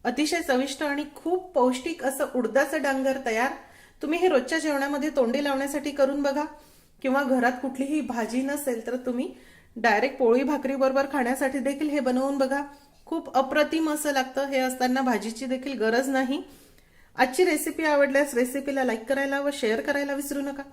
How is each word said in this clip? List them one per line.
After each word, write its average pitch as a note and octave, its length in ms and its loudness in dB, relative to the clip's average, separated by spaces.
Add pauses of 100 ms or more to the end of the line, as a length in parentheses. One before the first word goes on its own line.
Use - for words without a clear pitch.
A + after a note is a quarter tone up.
अतिशय D4+ 380 0
चविष्ट C#4 400 0
आणि D4 220 -2 (100)
खूप F4+ 400 -4
पौष्टिक B3+ 500 0
असं C4 300 -2
उडदाचं C#4 480 0
डांगर C4+ 440 0
तयार. A#3+ 260 0 (500)
तुम्ही D#4+ 160 -2
हे F4+ 100 4
रोजच्या E4 300 2
जेवणामध्ये C#4+ 580 -2
तोंडी C4 280 2
लावण्यासाठी C#4 460 -2
करून C#4 320 0
बघा, C#4 220 0 (580)
किंवा C4+ 200 2
घरात B3+ 300 2 (100)
कुठलीही C#4 400 -2
भाजी A#3 400 -2
नसेल C4+ 440 -4
तर A#3+ 100 -4 (100)
तुम्ही B3+ 260 -4 (440)
डायरेक्ट A3+ 420 2
पोळी B3 240 6
भाकरी C#4 340 0
बरोबर C4+ 360 2
खाण्यासाठी C4 480 0
देखील C#4 300 -2
हे C#4+ 100 0
बनवून C4 380 0
बघा. C4+ 240 2 (440)
खूप - 300 -6
अप्रतिम D4 540 2
असं D4 220 -2
लागतं. C4 340 -2
हे C4+ 120 0
असताना B3+ 420 2
भाजीची A3+ 460 -2
देखील C4 320 -4
गरज A3+ 300 2
नाही. C4+ 340 0 (720)
आजची C4 280 4
रेसिपी E4 400 0
आवडल्यास C#4+ 500 4
रेसिपीला C4+ 500 0
लाईक A3+ 200 -2
करायला C#4 360 0
व C#4+ 140 0
शेअर A#3 260 0
करायला C#4+ 340 -2
विसरू C#4 260 -4
नका. C#4 220 -6 (100)